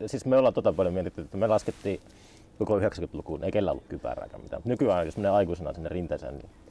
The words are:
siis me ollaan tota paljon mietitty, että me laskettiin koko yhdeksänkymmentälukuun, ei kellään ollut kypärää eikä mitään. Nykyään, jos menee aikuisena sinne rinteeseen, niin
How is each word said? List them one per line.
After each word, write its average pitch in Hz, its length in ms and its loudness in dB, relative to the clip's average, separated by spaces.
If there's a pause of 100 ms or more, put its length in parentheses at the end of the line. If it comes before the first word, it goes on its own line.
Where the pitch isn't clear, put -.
siis - 180 -6
me 131 120 6
ollaan 127 160 6
tota 107 200 2
paljon 90 200 2
mietitty, 90 280 -4
että 80 160 -10
me 107 100 2
laskettiin 104 540 0 (580)
koko 104 180 2
yhdeksänkymmentälukuun, 85 640 -4
ei 92 80 -2
kellään 98 200 2
ollut - 180 -6
kypärää 62 360 -8
eikä - 120 -16
mitään. - 280 -12
Nykyään, 117 400 2
jos 80 120 -8
menee 101 140 2
aikuisena 85 420 2
sinne 80 160 -8
rinteeseen, 76 480 -6
niin - 120 -16 (220)